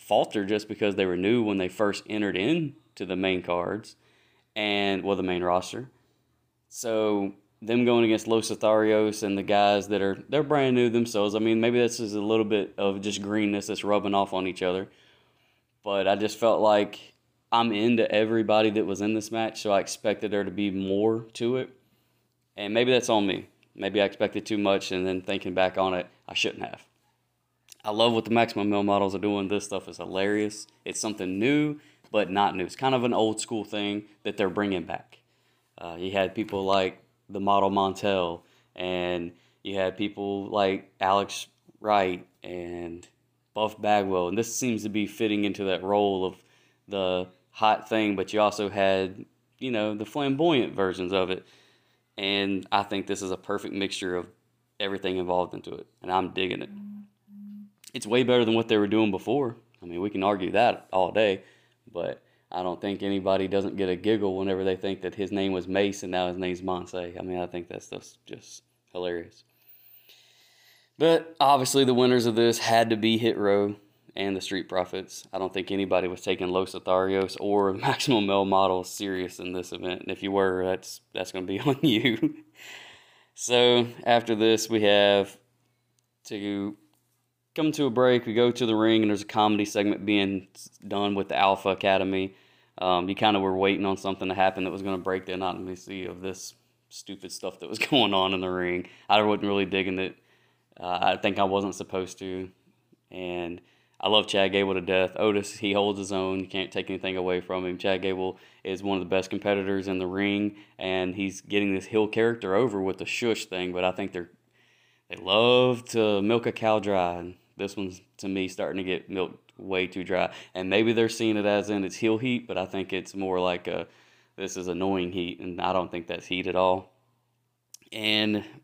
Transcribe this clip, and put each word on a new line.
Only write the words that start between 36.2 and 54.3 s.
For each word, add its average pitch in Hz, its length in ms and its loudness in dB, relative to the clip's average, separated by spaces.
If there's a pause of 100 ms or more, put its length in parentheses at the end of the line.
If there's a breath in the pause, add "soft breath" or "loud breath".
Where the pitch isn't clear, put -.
people 98 300 -4
like 95 360 0 (280)
the 98 100 -10
Model 98 320 4
Montel, 95 720 0 (340 soft breath)
and 90 560 -4 (320 soft breath)
you 98 120 -8
had 92 200 -2
people 101 540 -6
like 98 500 0
Alex 98 480 0 (320)
Wright 98 480 0 (160)
and 87 640 -10 (460)
Buff 104 280 -2
Bagwell, 98 460 2
and 95 100 -2
this 113 160 -2
seems 117 300 -2
to 107 60 -6
be 101 180 -2
fitting 104 380 0
into 101 200 -4
that 90 160 -2
role 98 440 2
of 90 100 -4 (540 soft breath)
the 92 380 -2 (240)
hot - 360 2
thing, 107 300 0
but 95 160 -6
you 107 80 2
also 104 260 2
had, 95 580 0 (320)
you 131 140 -6
know, 107 240 -2
the 107 100 -6
flamboyant 139 720 0
versions 92 380 -2
of 92 160 0
it. 92 160 -6 (720 soft breath)
And 98 500 -2
I 101 140 2
think 98 240 -4
this 98 140 -4
is 95 100 -4
a 90 60 -4
perfect - 360 -6
mixture 92 440 -4
of 87 100 -6 (500)